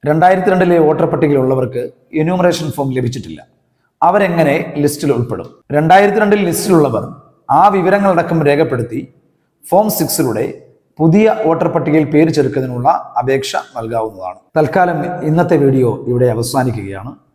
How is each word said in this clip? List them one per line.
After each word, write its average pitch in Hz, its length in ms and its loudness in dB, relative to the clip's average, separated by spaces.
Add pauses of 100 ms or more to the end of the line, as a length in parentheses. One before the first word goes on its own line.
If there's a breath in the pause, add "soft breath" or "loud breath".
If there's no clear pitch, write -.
(100)
രണ്ടായിരത്തി 180 420 2
രണ്ടിലെ 175 340 2
വോട്ടർ 156 260 2
പട്ടികയിലുള്ളവർക്ക് 131 680 0 (400)
എന്യൂമറേഷൻ 175 540 0
ഫോം 135 220 -4
ലഭിച്ചിട്ടില്ല, 110 420 -6 (680)
അവരെങ്ങനെ 170 480 2 (280)
ലിസ്റ്റിൽ 143 320 0
ഉൾപ്പെടും? 113 340 -6 (260)
രണ്ടായിരത്തി 196 480 4
രണ്ടിൽ 208 240 2
ലിസ്റ്റിലുള്ളവർ 147 560 0 (560)
ആ - 20 6 (140)
വിവരങ്ങളടക്കം 185 720 0
രേഖപ്പെടുത്തി 139 540 -2 (680)
ഫോം 208 280 2
സിക്സിലൂടെ 127 480 -2 (540)
പുതിയ 175 260 4 (200)
വോട്ടർ 165 260 0
പട്ടികയിൽ 156 400 0
പേര് 156 240 4
ചേർക്കുന്നതിനുള്ള 131 520 -2 (320)
അപേക്ഷ 135 300 -2 (240)
നൽകാവുന്നതാണ്. 110 640 -8 (180)
തൽക്കാലം 160 420 0 (300)
ഇന്നത്തെ 165 340 2
വീഡിയോ 131 280 2 (200)
ഇവിടെ 123 220 2
അവസാനിക്കുകയാണ്. 113 800 -4 (240)